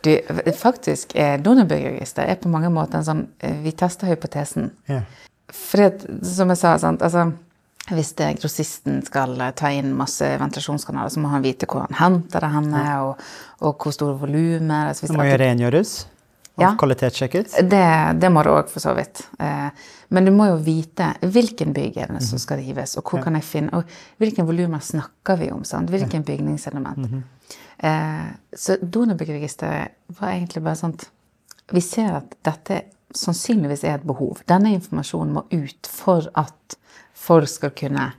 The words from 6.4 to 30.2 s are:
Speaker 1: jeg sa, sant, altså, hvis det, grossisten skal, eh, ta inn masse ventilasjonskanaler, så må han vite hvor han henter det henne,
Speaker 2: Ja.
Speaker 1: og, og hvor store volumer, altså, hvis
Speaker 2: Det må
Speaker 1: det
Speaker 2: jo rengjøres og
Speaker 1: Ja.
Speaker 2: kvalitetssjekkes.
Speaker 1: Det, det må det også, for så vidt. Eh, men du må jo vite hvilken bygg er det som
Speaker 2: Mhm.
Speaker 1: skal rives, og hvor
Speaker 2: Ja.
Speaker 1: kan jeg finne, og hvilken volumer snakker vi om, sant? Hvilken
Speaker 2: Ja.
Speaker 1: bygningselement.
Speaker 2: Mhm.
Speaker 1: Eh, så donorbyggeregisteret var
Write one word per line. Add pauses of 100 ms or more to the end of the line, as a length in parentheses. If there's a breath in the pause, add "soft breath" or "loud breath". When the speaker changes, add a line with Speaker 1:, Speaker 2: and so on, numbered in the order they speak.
Speaker 1:
jeg
sa,
sant,
altså, (560)
hvis
det,
grossisten
skal,
eh,
ta
inn
masse (180)
ventilasjonskanaler,
så
må
han
vite
hvor
han
henter
det
henne,
Speaker 2:
Ja.
Speaker 1:
og, (420 loud breath)
og
hvor
store
volumer,
altså,
hvis
Speaker 2:
Det
må
Speaker 1:
det
Speaker 2:
jo
rengjøres (520)
og
Speaker 1:
Ja.
Speaker 2:
kvalitetssjekkes. (180)
Speaker 1:
Det,
det
må
det
også,
for
så
vidt. (180)
Eh, (420 loud breath)
men
du
må
jo
vite
hvilken
bygg
er
det
som
Speaker 2:
Mhm.
Speaker 1:
skal
rives,
og
hvor
Speaker 2:
Ja.
Speaker 1:
kan
jeg
finne,
og (360 loud breath)
hvilken
volumer
snakker
vi
om,
sant?
Hvilken
Speaker 2:
Ja.
Speaker 1:
bygningselement.
Speaker 2:
Mhm. (580 loud breath)
Speaker 1:
Eh, (220)
så
donorbyggeregisteret (300)
var